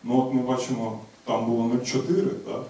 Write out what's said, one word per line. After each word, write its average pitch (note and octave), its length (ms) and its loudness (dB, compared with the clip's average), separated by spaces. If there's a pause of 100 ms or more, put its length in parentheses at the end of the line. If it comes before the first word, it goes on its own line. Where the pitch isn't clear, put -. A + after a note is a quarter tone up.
ну B2 240 2
от C3+ 80 -4
ми B2 80 4
бачимо, A#2 580 -2 (240)
там A#2 220 0
було A#2 180 2
нуль B2 200 2
чотири, C3+ 460 2 (160)
да? - 240 -6